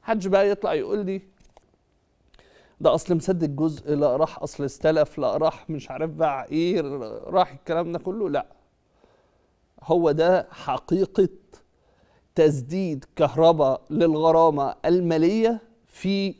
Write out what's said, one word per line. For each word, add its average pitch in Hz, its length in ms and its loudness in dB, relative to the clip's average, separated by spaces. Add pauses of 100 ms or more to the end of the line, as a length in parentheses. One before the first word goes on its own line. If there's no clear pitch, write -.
محدش 214 240 -4
بقى 196 220 4
يطلع 202 240 -2
يقول 185 320 -4
لي 190 160 -6 (1600)
ده - 140 4
أصل 175 200 -2
مسدد 165 400 -2
جزء، 151 400 -4
لا 143 220 0
راح - 260 -4
أصل 147 220 -8
استلف، 160 520 0
لا 127 200 -2
راح 156 320 -4
مش 147 220 -10
عارف 151 180 -6
باع 147 360 -4
إيه، 170 360 -2 (460)
راح 180 240 0
الكلام 170 400 -6
ده 170 80 -6
كله، 190 300 -6
لا. 139 160 -4 (1400)
هو 165 280 2
ده 170 400 2
حقيقة 180 760 -2 (1040)
تسديد 151 680 0 (100)
كهربا 151 640 4 (120)
للغرامة 160 880 4 (100)
المالية 180 760 2 (260)
في 196 520 -4